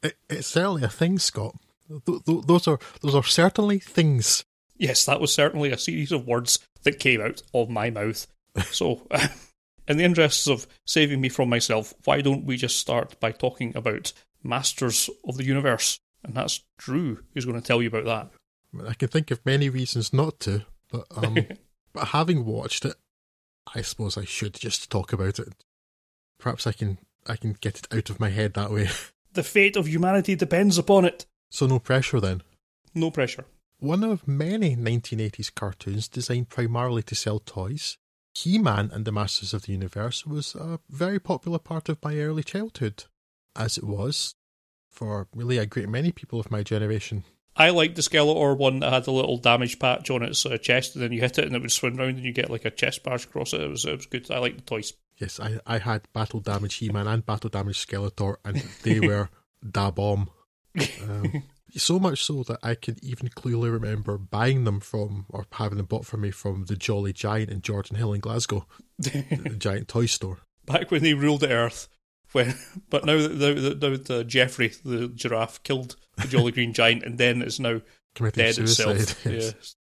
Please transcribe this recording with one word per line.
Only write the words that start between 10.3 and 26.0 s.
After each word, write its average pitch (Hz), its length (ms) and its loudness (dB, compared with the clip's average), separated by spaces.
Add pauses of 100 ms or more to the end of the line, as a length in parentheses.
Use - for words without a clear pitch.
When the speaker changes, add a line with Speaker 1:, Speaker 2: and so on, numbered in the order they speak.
Speaker 2:
of 135 200 0 (200)
saving 143 340 4
me 131 100 2
from 127 180 0
myself, 117 460 0 (100)
why 139 160 4
don't 139 240 2
we 135 120 -2
just 123 220 -2
start - 400 -2
by 110 140 -2
talking 123 420 -4
about 110 380 -4 (320)
Masters 127 640 0 (180)
of 131 120 -6
the 135 60 -4
Universe? 135 540 2 (240)
And 117 120 -10
that's - 280 -2 (140)
Drew 135 560 -4
who's 123 140 -6
gonna 120 160 -4
tell 120 180 4
you 117 80 2
about 110 160 -2
that. 113 260 -4 (420)
Speaker 1:
I - 40 -14
mean, - 100 -12
I 113 60 -6
can 123 160 -2
think 156 220 0
of 120 160 -4
many 139 240 2
reasons 123 420 -2
not 147 280 2
to, 101 260 -2 (260)
but, 120 140 -8 (100)
um, 113 300 2 (240)
Speaker 2:
<laughs> - 240 -20
Speaker 1:
but 139 140 -4
having 160 360 2
watched 113 400 -4
it, - 120 -4 (800)
I 113 60 -6
suppose - 380 -6
I 101 60 -6
should 101 300 -6
just - 360 -6
talk 98 220 -2
about 95 260 -2
it. - 160 -10 (840)